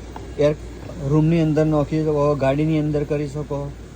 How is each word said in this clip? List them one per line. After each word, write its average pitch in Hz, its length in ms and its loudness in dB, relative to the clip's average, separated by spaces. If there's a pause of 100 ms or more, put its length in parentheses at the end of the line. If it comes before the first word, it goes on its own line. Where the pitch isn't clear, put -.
(400)
એર 151 160 4 (540)
રૂમની 156 320 4
અંદર 156 240 4
નાખી 156 380 0
શકો, 147 320 2
ગાડીની 147 440 2
અંદર 147 240 0
કરી 147 240 -2
શકો, 139 320 -6 (360)